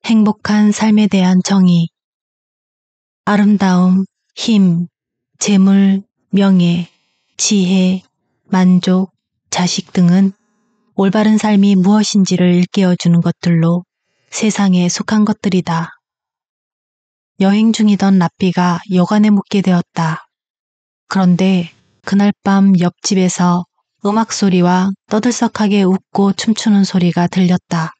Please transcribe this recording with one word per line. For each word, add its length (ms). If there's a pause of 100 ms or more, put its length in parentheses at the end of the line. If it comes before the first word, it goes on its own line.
행복한 640
삶에 360
대한 360
정의. 460 (1400)
아름다움, 800 (300)
힘, 520 (520)
재물, 640 (280)
명예, 580 (480)
지혜, 640 (440)
만족, 680 (360)
자식 440
등은 380 (640)
올바른 420
삶이 380
무엇인지를 760
일깨워주는 680
것들로 640 (460)
세상에 600
속한 360
것들이다. 680 (1500)
여행 320
중이던 440
라삐가 640 (140)
여관에 360
묵게 320
되었다. 640 (840)
그런데 600 (360)
그날 260 (120)
밤 360
옆집에서 840 (400)
음악 260
소리와 600 (180)
떠들썩하게 760
웃고 500
춤추는 520
소리가 420
들렸다. 720